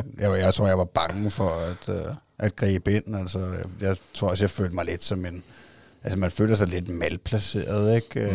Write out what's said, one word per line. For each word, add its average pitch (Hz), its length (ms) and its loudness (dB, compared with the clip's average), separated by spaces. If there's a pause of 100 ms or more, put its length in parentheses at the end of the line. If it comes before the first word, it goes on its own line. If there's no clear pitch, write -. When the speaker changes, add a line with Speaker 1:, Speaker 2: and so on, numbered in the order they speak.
Speaker 1:
<laughs> - 180 -14
Speaker 2:
jeg, 98 180 2
jeg 92 160 4
tror, 101 120 2
jeg 95 120 4
var 90 60 2
bange 87 460 -2
for 95 180 0
at, 82 400 -4
øh, 85 260 -4 (240)
at 104 180 -2
gribe 98 360 2
ind, 107 240 0
altså, 92 220 -6
jeg, 90 260 -4 (160)
jeg 98 160 2 (180)
tror 101 140 0
også, 92 160 2
jeg 98 60 4
følte 92 240 -2
mig 87 100 -2
lidt 85 180 -4
som 92 240 -4
en, 87 160 -10 (600)
altså, 101 160 -2
man 92 120 0
føler 110 240 4
sig 101 140 4
lidt 90 200 -4
malplaceret, 92 1080 0
ikke? 113 240 -2 (140)